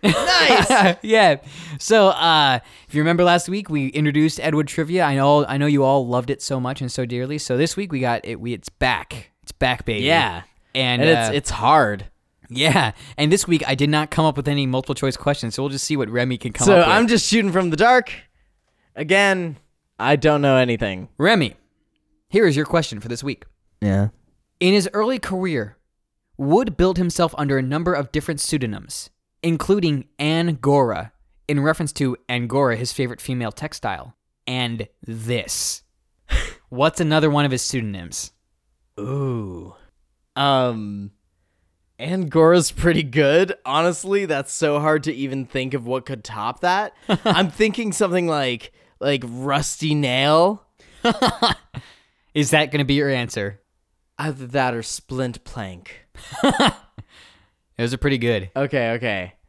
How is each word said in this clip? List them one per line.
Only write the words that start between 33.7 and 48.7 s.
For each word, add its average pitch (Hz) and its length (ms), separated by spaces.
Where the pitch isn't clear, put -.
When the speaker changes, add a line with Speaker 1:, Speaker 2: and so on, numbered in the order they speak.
Speaker 2:
and 120 400
this. 113 800
<laughs> - 420
What's 139 300
another 156 300
one 147 160
of 139 60
his 127 100
pseudonyms? 98 680
Speaker 1:
Ooh. 113 760
Um, 113 760
Angora's 165 720
pretty 160 320
good. 147 500
Honestly, 180 640
that's 143 280
so 147 260
hard 151 240
to 147 100
even 135 320
think 131 300
of 120 100
what 127 220
could 120 160
top 110 380
that. 185 320
Speaker 2:
<laughs> - 160
Speaker 1:
I'm 190 260
thinking 214 400
something 180 360
like, 135 440